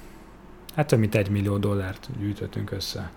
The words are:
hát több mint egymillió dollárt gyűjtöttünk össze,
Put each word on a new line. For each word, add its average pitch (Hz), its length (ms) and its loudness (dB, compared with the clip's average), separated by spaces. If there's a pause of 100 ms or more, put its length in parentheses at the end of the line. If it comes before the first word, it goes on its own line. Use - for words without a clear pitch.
(760)
hát 151 120 2
több 120 120 6
mint 107 160 4
egymillió 101 420 4
dollárt 101 520 0 (100)
gyűjtöttünk 101 520 -4
össze, 95 460 -6